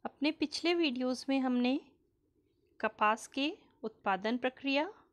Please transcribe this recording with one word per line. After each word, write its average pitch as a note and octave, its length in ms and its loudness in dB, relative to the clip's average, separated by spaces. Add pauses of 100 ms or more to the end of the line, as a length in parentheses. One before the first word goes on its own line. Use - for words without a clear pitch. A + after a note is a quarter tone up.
अपने C#4 260 -2
पिछले D#4+ 420 -2
वीडियोज़ B3+ 560 0
में C4+ 100 2
हमने B3 340 2 (1040)
कपास A3 480 0
के C#4 240 -2 (320)
उत्पादन G#3+ 540 -2
प्रक्रिया C4+ 500 -2 (260)